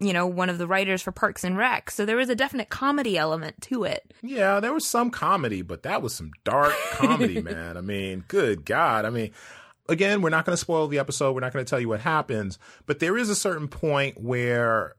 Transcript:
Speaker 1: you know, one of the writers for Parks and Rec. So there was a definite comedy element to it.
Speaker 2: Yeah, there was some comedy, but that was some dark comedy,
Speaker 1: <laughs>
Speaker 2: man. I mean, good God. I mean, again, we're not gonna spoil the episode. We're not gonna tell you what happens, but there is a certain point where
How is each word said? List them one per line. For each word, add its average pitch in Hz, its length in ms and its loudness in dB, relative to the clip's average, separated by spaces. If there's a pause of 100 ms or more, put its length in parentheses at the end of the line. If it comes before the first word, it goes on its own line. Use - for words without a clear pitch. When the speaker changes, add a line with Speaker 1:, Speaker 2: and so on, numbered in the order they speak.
Speaker 1:
you 196 140 2
know, 175 120 2
one 180 220 0
of 175 80 0
the 175 100 -2
writers 190 360 2
for 190 100 -6
Parks - 320 -2
and 185 140 0
Rec. 240 320 0
So 208 160 -2
there 220 100 0
was 254 140 2
a 240 40 2
definite 269 360 -2
comedy 269 480 2
element 156 440 -2
to 240 220 -2
it. - 380 -4
Speaker 2:
Yeah, 202 380 2
there 233 120 -2
was 311 160 -2
some 240 220 2
comedy, 151 500 0
but 87 220 -8
that 196 180 -2
was 127 140 -4
some 78 160 -12 (140)
dark 143 280 4 (200)
comedy, 120 500 2
Speaker 1:
<laughs> - 0 -
Speaker 2:
man. 82 340 -8
I 90 60 -8
mean, 95 460 -4
good 110 360 2
God. 117 400 2
I 113 60 -2
mean, 113 200 -4 (580)
again, 196 340 2
we're 160 80 2
not 160 160 2
gonna 175 100 2
spoil 160 320 0
the 143 100 0
episode. 135 340 0
We're 131 80 -2
not 127 120 -4
gonna 131 120 -4
tell 127 160 0
you 120 100 -2
what 107 100 0
happens, 113 580 -2 (280)
but 143 140 -2
there 180 180 2
is 240 120 0
a 202 40 0
certain 160 340 -2
point 139 520 0
where 120 800 0